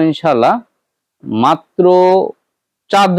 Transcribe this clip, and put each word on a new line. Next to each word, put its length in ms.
ইনশাল্লাহ। 440
মাত্র 420
চাঁদ 280